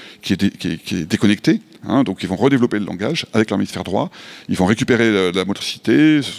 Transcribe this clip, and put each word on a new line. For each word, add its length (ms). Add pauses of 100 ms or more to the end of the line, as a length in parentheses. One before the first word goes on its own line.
(220)
qui 120
est 20
dé-, 160
qui 220
est, 40
qui 200
est 80
déconnecté, 560 (260)
hein, 160
donc 200
ils 60
vont 60
redévelopper 420
le 80
langage 480
avec 160
leur 80
hémisphère 280
droit, 240 (400)
ils 80
vont 80
récupérer 460
la, 200
la 140
motricité, 760
ce 180